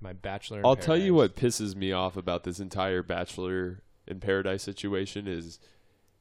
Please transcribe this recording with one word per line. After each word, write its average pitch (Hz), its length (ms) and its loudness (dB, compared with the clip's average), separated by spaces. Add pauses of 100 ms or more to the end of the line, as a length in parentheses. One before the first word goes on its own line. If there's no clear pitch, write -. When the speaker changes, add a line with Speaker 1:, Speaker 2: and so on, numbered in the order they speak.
Speaker 1:
my 95 120 -10
Bachelor 98 480 -8
in 101 60 4
Speaker 2:
I'll 131 100 8
tell 156 200 2
you 185 200 4
Speaker 1:
Paradise. 110 240 6
Speaker 2:
what 110 300 0
pisses 92 40 -8
me 95 160 -2
off 92 260 0
about 87 280 -2
this 90 160 -6
entire 95 420 -2
Bachelor 92 800 -4 (240)
in 95 140 -10
Paradise 95 420 0
situation 101 640 -4
is 85 320 -6 (640)